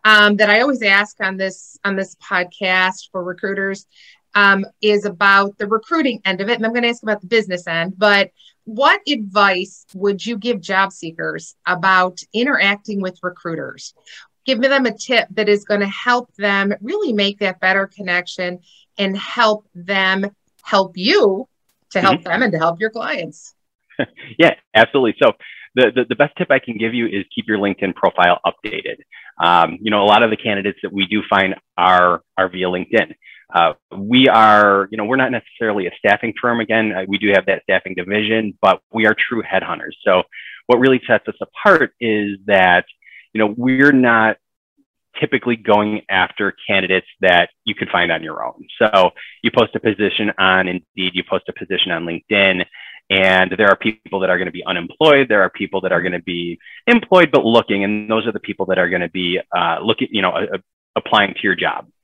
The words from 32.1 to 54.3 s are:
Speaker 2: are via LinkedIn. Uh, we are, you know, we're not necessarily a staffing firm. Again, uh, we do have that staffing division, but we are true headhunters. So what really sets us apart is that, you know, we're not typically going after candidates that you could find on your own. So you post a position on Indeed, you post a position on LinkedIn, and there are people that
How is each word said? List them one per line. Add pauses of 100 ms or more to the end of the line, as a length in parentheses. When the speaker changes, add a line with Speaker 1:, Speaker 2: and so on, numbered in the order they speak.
Speaker 2:
are
via
LinkedIn. (380)
Uh, (220)
we
are,
you
know,
we're
not
necessarily
a
staffing
firm.
Again,
uh,
we
do
have
that
staffing
division,
but (120)
we
are (140)
true
headhunters. (120)
So (440)
what
really
sets
us
apart
is
that, (480)
you
know,
we're
not (840)
typically
going
after (120)
candidates (140)
that (140)
you
could
find
on
your
own. (120)
So (320)
you
post
a
position
on
Indeed,
you
post
a
position
on
LinkedIn, (480)
and
there
are
people
that